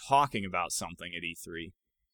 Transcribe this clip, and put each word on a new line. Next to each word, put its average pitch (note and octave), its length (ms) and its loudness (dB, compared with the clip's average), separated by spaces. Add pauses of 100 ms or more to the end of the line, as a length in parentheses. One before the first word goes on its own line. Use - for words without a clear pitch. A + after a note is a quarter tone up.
talking C3+ 380 6
about F2 260 0
something F2 440 -6
at E2+ 80 -6
E E2 120 -6
three, E2 380 -10 (400)